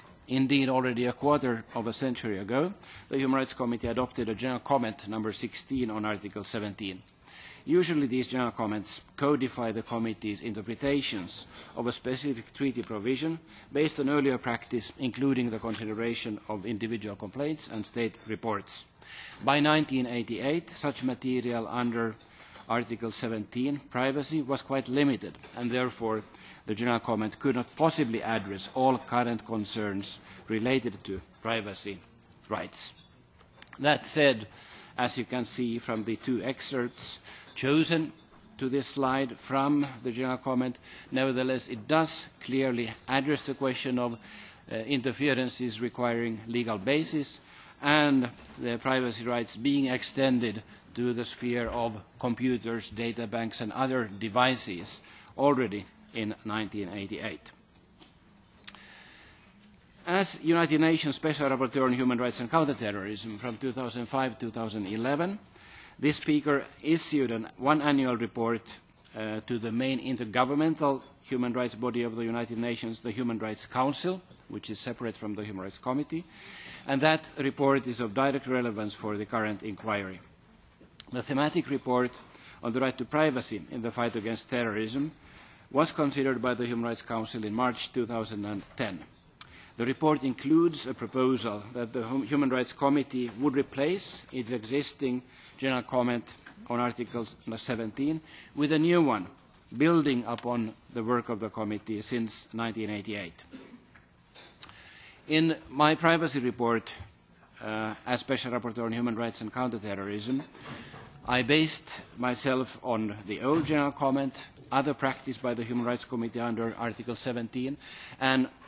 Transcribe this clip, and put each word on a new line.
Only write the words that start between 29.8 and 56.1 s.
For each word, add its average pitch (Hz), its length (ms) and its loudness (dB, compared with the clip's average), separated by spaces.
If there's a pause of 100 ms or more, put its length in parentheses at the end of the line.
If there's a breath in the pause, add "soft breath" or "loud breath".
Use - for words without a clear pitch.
related 113 560 0
to 95 180 -6 (200)
privacy 101 580 -4 (480)
rights. 92 460 -6 (840)
That 143 260 4
said, 131 420 6 (500 loud breath)
as 123 200 0
you 120 80 -2
can 127 180 -2
see 117 340 -2
from 110 280 -4
the 113 100 -2
two 120 260 -2
excerpts 117 800 -4 (340 loud breath)
chosen 156 600 4 (440)
to 131 120 -2
this 135 180 0
slide 135 500 0
from 143 480 2 (180)
the 123 100 -2
General 127 240 -2
Comment, 127 420 0 (320 loud breath)
nevertheless 131 560 2
it 110 180 -8
does 156 420 2 (140)
clearly 123 480 0 (200)
address 139 360 2
the 135 100 -4
question 127 440 0
of, 120 180 -2 (540 loud breath)
uh, 117 40 -4
interferences 123 1080 0
requiring 117 640 0
legal 117 300 0
basis 147 640 0 (400 loud breath)
and 143 480 6 (280)
the 120 200 -2
privacy 123 480 0
rights 120 320 -2
being 139 300 2
extended 123 760 2 (320 loud breath)
to 123 160 0
the 117 140 -2
sphere 120 420 -2
of 113 340 -2 (180)
computers, 117 720 0
data 117 380 -4
banks 113 320 -4
and 107 140 -4
other 131 360 0 (100)
devices 110 840 0 (360 loud breath)
already 127 480 4 (280)